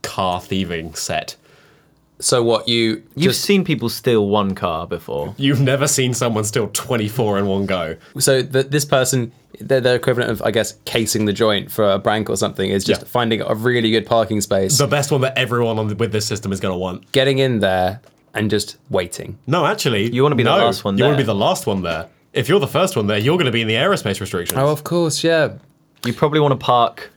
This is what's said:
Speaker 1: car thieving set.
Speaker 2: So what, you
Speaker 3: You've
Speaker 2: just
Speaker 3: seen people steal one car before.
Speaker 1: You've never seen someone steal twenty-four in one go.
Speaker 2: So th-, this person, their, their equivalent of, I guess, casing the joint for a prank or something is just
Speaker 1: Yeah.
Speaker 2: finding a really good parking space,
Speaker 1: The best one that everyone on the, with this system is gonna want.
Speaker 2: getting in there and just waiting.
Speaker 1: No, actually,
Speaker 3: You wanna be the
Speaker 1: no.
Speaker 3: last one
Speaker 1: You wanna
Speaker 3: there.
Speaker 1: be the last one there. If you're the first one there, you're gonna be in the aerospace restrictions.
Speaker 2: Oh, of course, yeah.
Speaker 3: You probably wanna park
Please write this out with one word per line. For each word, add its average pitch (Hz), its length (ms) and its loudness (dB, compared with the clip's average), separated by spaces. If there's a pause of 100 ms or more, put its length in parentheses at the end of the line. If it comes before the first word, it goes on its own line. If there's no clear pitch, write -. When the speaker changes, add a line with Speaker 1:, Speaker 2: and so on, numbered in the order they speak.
Speaker 1:
car 92 380 -4
thieving 85 520 -6
set. - 420 -6 (840)
Speaker 2:
So 123 220 2
what, 117 240 0
you 113 340 0 (140)
Speaker 3:
You've 139 160 2
Speaker 2:
just - 140 -4
Speaker 3:
seen 196 180 4
people 120 240 -2
steal 110 400 0
one 101 260 2
car 85 320 -4
before. 82 520 -8
Speaker 1:
You've 135 240 2
never 139 260 2
seen 127 260 0
someone 117 300 0
steal 107 300 -2
twenty-four 107 680 0
in 101 80 0
one 98 180 0
go. 85 300 -2 (240)
Speaker 2:
So 127 240 4
th-, 135 240 0
this 139 160 0
person, 127 480 0 (300)
their, 131 180 2
their 123 160 4
equivalent 120 340 0
of, 107 120 -4
I 113 100 0
guess, 110 220 0 (100)
casing 110 420 0
the 104 80 2
joint 104 380 0
for 107 180 2
a 98 80 2
prank 107 320 -2
or 113 60 0
something 98 340 -2
is 98 140 0
just 98 200 0
Speaker 1:
Yeah. - 40 -18
Speaker 2:
finding 113 340 0
a 113 140 -2
really 117 340 0
good 110 160 2
parking 113 360 2
space, 98 360 0
Speaker 1:
The 143 80 2
best 143 280 0
one 135 80 2
that 127 160 -2
everyone 117 420 0
on 107 80 -2
the, 104 80 -4
with 107 160 -2
this 107 140 -2
system 98 260 -6
is 95 80 -4
gonna 92 180 -2
want. 92 360 -6
Speaker 2:
getting 135 260 4
in 127 220 2
there 92 400 2 (320)
and 107 180 -2
just 104 240 -2 (140)
waiting. 95 480 -4 (100)
Speaker 1:
No, 156 180 0
actually, 120 480 0
Speaker 3:
You 127 80 2
wanna 147 140 4
be 127 80 2
the 135 140 4
Speaker 1:
no. 208 80 4
Speaker 3:
last - 180 0
one 98 140 0
Speaker 1:
You 147 80 4
wanna 147 100 4
Speaker 3:
there. 135 80 2
Speaker 1:
be 107 40 0
the 110 80 0
last 151 320 0
one 98 160 -2
there. 82 240 -4 (260)
If 123 160 -2
you're 196 100 4
the 139 80 0
first 175 300 0
one 104 100 0
there, 104 100 2
you're 139 200 2
gonna 143 120 2
be 113 120 0
in 113 60 -2
the 110 80 0
aerospace 143 440 0
restrictions. 90 420 -4
Speaker 2:
Oh, 143 60 2
of 151 160 -2
course, 170 400 -2
yeah. 160 300 2 (520)
Speaker 3:
You 120 60 -2
probably 151 300 2
wanna 139 160 4
park - 600 0